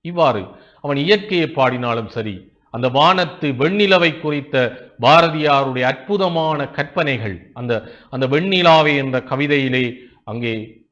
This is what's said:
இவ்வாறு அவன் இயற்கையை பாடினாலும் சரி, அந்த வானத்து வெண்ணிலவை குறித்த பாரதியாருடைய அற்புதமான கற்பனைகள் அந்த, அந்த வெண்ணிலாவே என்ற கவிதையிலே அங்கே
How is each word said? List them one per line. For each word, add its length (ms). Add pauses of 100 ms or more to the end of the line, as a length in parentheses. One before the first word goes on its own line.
இவ்வாறு 440 (360)
அவன் 160
இயற்கையை 500
பாடினாலும் 640
சரி, 440 (180)
அந்த 180
வானத்து 640
வெண்ணிலவை 680
குறித்த 640 (160)
பாரதியாருடைய 800
அற்புதமான 880
கற்பனைகள் 840
அந்த, 380 (180)
அந்த 160
வெண்ணிலாவே 720
என்ற 240
கவிதையிலே 720 (320)
அங்கே 680